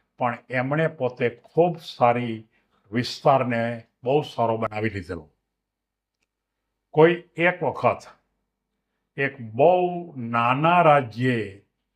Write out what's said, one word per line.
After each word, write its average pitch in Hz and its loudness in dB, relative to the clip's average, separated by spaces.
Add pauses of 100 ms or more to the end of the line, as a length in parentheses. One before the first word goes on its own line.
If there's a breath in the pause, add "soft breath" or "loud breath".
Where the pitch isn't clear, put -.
(180)
પણ 120 -4 (120)
એમણે 139 -2
પોતે 127 -4
ખૂબ 165 0
સારી 120 -2 (440)
વિસ્તારને 120 -2 (180)
બહુ 139 0
સારો 117 -2
બનાવી 110 -4
લીધેલો. 87 -10 (1600)
કોઈ 170 4 (140)
એક 175 0
વખત 117 -2 (1120)
એક 135 -4
બહુ 175 0
નાના 127 2
રાજ્યે 120 2 (340)